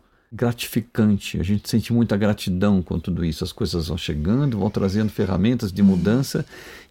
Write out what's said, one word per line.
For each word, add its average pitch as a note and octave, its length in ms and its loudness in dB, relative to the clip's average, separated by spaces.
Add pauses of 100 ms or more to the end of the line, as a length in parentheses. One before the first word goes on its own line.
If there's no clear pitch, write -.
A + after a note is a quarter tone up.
(320)
gratificante. A2 1080 0
A E2 40 0
gente G#2 240 -2
sente A2+ 240 0
muita A#2 240 2
gratidão G2+ 680 2
com E2+ 160 -4
tudo E2+ 260 -2
isso. D#2+ 180 -4
As - 80 -6
coisas E2+ 360 -2
vão D#2 100 -4
chegando, G#2 600 -2
vão G#2 100 0
trazendo G2+ 420 0
ferramentas G2+ 600 0
de G2+ 100 -2
mudança, G2 640 4 (460)